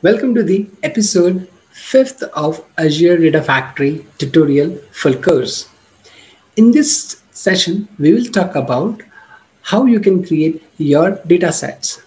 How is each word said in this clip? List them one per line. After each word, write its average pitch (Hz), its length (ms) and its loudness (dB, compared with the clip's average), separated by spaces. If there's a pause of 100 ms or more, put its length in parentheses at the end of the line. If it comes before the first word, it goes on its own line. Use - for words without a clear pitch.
Welcome 226 300 2
to 226 80 0
the 190 260 -2 (140)
episode 185 640 -2 (220)
fifth - 540 -2 (100)
of 156 320 -6 (140)
Azure 165 400 2
Data 156 200 4
Factory 143 640 -4 (140)
tutorial 143 580 0 (160)
full - 220 -2
course. 131 560 -2 (840)
In 226 160 6
this - 580 -2
session, 185 580 -4 (120)
we 147 120 4
will 240 140 2
talk 180 300 -2
about 135 480 -4 (580)
how 233 240 0
you 233 140 4
can 190 260 2
create 160 380 -2 (160)
your 160 480 2
data 175 260 2
sets. - 540 -10